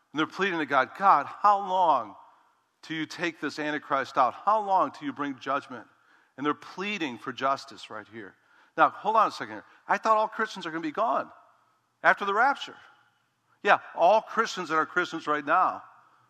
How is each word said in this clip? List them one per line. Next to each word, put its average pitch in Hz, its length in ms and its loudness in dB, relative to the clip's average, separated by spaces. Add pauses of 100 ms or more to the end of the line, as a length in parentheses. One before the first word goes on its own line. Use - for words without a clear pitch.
(140)
and 143 60 -4
they're 156 60 2
pleading 185 340 -2
to 151 60 -2
God, 131 300 2
"God, 165 300 4 (160)
how 202 160 6
long 170 580 2 (680)
till 160 120 -10
you 156 120 -4
take 165 340 -6
this 147 160 -6
Antichrist 147 600 -4
out? 123 180 4 (100)
How 214 160 2
long 185 300 2
till 147 160 -12
you 131 60 -6
bring 139 260 -6
judgment?" 135 480 -6 (500)
And 139 80 -8
they're 147 80 2
pleading 170 640 -6
for 127 160 -10
justice 131 560 -4
right 107 240 -14
here. 101 220 -16 (420)
Now, 151 120 6
hold 208 260 -4
on 208 120 6
a 139 40 -2
second 107 240 -10
here. 98 100 -14 (220)
I 190 100 2
thought 220 200 2
all 214 100 2
Christians 214 380 -6
are 165 60 -6
gonna 165 100 -6
be 156 100 -6
gone 196 400 -2 (720)
after 185 220 4
the 196 80 -2
rapture. 254 420 0 (840)
Yeah, 190 180 4 (160)
all 202 260 6
Christians 185 480 -4
that 160 60 -2
are 156 100 2
Christians 165 420 -4
right 147 180 -2
now 151 380 0 (460)